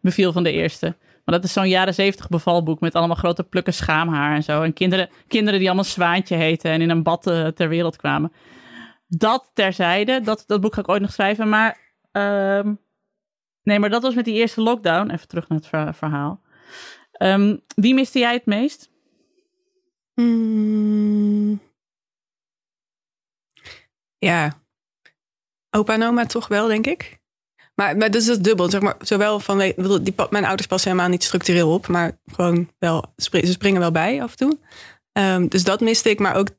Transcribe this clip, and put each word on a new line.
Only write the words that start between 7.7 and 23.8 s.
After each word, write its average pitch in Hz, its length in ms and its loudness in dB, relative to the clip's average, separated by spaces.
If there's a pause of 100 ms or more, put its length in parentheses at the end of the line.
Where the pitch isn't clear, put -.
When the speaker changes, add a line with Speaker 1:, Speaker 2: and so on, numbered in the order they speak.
Speaker 1:
kwamen. 151 360 -4 (760)
Dat 220 480 0
terzijde, 196 680 0
dat, 214 260 -4
dat 208 140 0
boek 214 140 -2
ga 214 60 -4
ik 196 80 -8
ooit 202 140 2
nog 202 100 -4
schrijven. 214 360 0
Maar, 214 300 0 (340)
ehm, 202 600 0 (880)
nee, 208 160 2
maar 208 120 2
dat 233 120 0
was 254 120 0
met 240 100 0
die 220 100 -4
eerste 226 260 0
lockdown. 208 500 0
Even - 180 -8
terug 170 200 -8
naar 156 100 0
het 151 100 -8
ver-, 156 260 -4
verhaal. 151 460 -6 (720)
Ehm, 196 440 2 (180)
wie 233 200 4
miste 262 240 0
jij 240 140 2
het 240 140 -4
meest? 226 440 -4 (1200)
Speaker 2:
Mm. 214 1500 2 (2500)